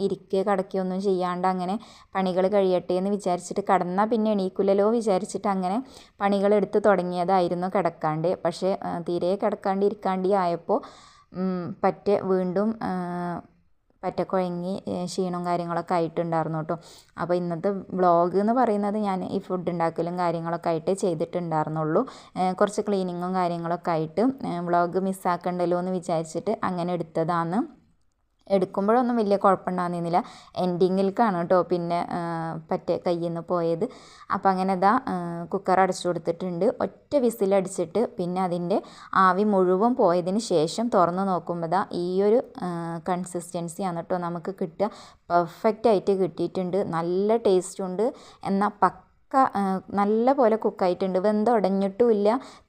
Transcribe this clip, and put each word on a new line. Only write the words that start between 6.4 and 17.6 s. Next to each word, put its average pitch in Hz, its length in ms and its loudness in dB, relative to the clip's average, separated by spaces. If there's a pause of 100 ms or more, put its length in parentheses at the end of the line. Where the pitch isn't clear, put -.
എടുത്ത് 202 320 2
തുടങ്ങിയതായിരുന്നു 180 800 2
കിടക്കാണ്ട്. 165 800 0
പക്ഷേ, 185 380 -2
ആ, 175 160 -6 (100)
തീരെ 175 340 0
കിടക്കാണ്ട് 202 440 0
ഇരിക്കാണ്ട് 190 420 -2
ആയപ്പോൾ, 190 520 0 (520)
ഉം, 185 520 -4
പറ്റെ 202 360 0
വീണ്ടും, 190 640 0
ആ, 190 80 -4 (1120)
പറ്റെ 180 220 -4
കുഴങ്ങി, 180 640 -4
ഏ, 180 160 -4
ക്ഷീണവും 180 420 -4
കാര്യങ്ങളൊക്കെ 170 480 -2
ആയിട്ടുണ്ടായിരുന്നു 165 640 -2
കേട്ടോ. 160 200 -4 (420)
അപ്പോൾ 170 140 0
ഇന്നത്തെ 175 360 -2